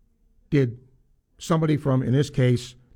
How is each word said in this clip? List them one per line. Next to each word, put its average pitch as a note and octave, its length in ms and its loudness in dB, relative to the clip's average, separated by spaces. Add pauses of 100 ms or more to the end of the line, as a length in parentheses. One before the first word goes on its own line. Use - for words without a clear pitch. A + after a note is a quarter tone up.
(500)
did C3+ 300 0 (580)
somebody D#3+ 400 0
from, C3+ 260 0
in - 80 -2
this C3+ 180 2
case, B2 460 0 (200)